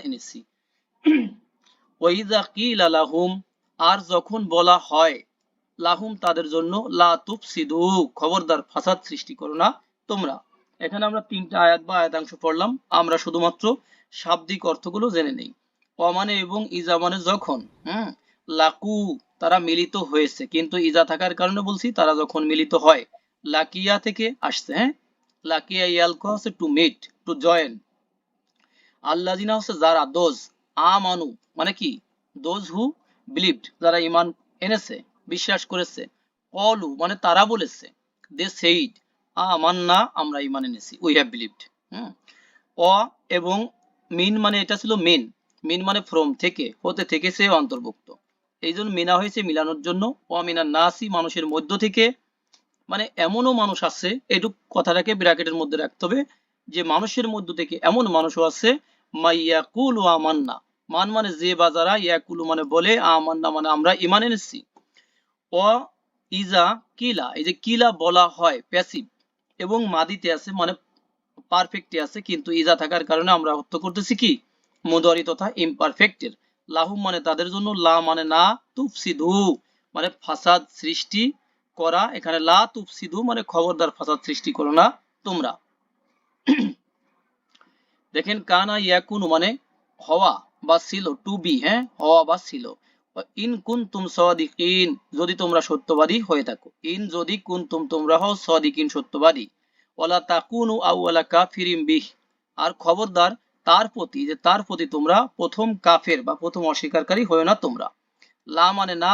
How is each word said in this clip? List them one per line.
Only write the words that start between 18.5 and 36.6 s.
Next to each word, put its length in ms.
তারা 200
মিলিত 380
হয়েছে, 500
কিন্তু 320
ইজা 260
থাকার 300
কারণে 260
বলছি 320
তারা 220
যখন 260
মিলিত 240
হয়। 300
লাকিয়া 540
থেকে 420
আসছে, 340
হ্যাঁ? 180
লাকিয়া 420
ইয়ালকা 460
হচ্ছে 180
to 160
meet, 220
to 60
join। 280
আল্লাযিনা 540
হচ্ছে 180
যারা, 180
those, 240
আমানু 520
মানে 160
কি? 180
those 380
who 100
believed, 300
যারা 160
ঈমান 280
এনেছে, 360
বিশ্বাস 340
করেছে। 360
কলু 420